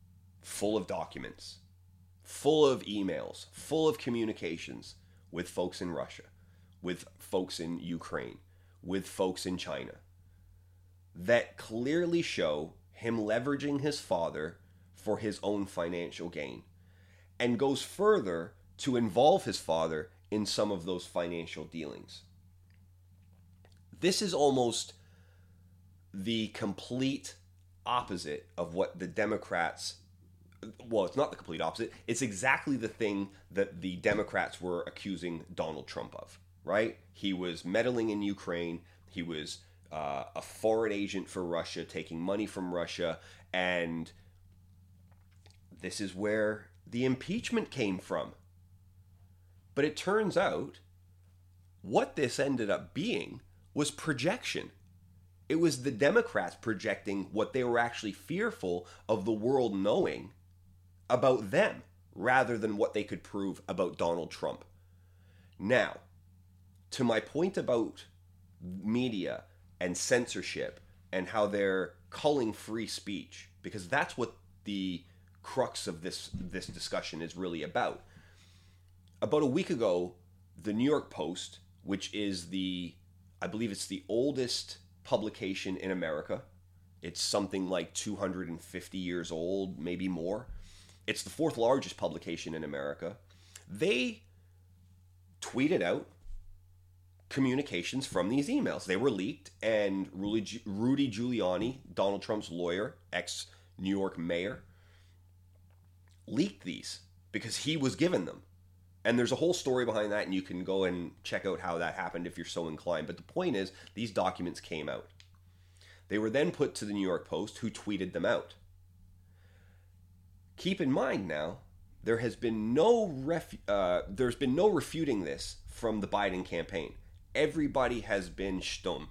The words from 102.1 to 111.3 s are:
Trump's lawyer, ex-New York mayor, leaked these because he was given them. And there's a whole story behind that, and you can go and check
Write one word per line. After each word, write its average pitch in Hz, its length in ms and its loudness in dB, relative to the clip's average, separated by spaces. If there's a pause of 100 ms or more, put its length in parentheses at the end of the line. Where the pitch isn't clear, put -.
Trump's 107 300 -4
lawyer, 87 460 -2 (140)
ex-New - 800 -6
York 95 300 0
mayor, 87 440 -2 (1600)
leaked 185 380 0
these - 360 -8 (320)
because 107 240 -4
he 160 220 0
was 131 180 2
given 156 300 4
them. - 160 -10 (600)
And 120 160 6
there's 123 140 4
a 123 40 4
whole 170 180 4
story 127 320 2
behind 107 260 2
that, 101 140 2
and 95 80 -2
you 92 80 2
can 90 220 -6
go 95 200 2
and 90 280 0 (120)
check 101 220 -4